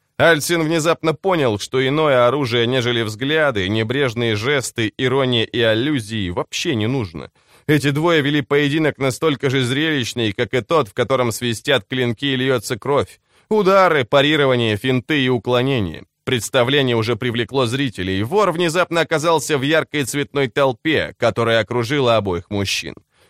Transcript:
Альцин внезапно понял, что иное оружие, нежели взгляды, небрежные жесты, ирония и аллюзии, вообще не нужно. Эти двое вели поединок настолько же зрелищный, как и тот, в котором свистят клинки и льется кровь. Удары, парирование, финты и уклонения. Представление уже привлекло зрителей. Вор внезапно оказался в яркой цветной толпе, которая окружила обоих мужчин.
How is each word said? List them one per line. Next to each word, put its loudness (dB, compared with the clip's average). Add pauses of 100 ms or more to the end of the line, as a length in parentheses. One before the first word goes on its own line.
(180)
Альцин 4
внезапно 0
понял, 0
что -2
иное 4
оружие, 0
нежели 0
взгляды, -2
небрежные -2
жесты, -2
ирония 0
и -4
аллюзии, 0
вообще -4
не 0
нужно. -6 (360)
Эти 2
двое 2
вели 0
поединок 0
настолько -2
же 0
зрелищный, -2
как -2
и 0
тот, 0
в -20
котором 0
свистят -2
клинки -2
и -2
льется -2
кровь. -2 (300)
Удары, 4
парирование, 2
финты -2
и 2
уклонения. -2 (200)
Представление 0
уже 0
привлекло -2
зрителей. -4
Вор 0
внезапно 0
оказался 0
в -4
яркой 0
цветной -2
толпе, 0
которая 2
окружила 0
обоих -2
мужчин. -4 (360)